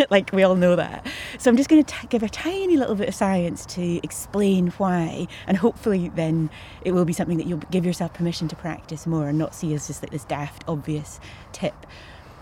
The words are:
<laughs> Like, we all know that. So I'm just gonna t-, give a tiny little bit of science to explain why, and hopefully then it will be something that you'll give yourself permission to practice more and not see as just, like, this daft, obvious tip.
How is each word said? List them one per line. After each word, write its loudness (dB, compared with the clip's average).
<laughs> 0
Like, 4
we 4
all 6
know 6
that. -2
So 4
I'm 6
just 2
gonna 10
t-, -2
give 0
a -2
tiny 0
little 2
bit -2
of -4
science 0
to -2
explain 2
why, 0
and 2
hopefully 0
then 0
it -2
will 4
be 0
something -2
that -2
you'll -4
give 2
yourself -2
permission -2
to -12
practice -10
more 0
and 0
not -4
see -4
as -6
just, -10
like, -12
this -8
daft, -8
obvious -6
tip. -8